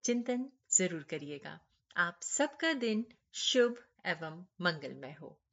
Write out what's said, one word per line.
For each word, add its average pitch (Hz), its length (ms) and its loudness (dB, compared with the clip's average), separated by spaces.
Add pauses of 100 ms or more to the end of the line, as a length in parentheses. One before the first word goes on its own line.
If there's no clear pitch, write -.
चिंतन 247 480 0 (180)
जरूर 170 320 4
करिएगा। 147 580 -8 (360)
आप 175 260 0
सबका 302 500 0
दिन 233 340 0 (260)
शुभ 240 520 2 (220)
एवं 165 400 -4 (140)
मंगलमय 139 520 -2
हो। - 280 -18 (120)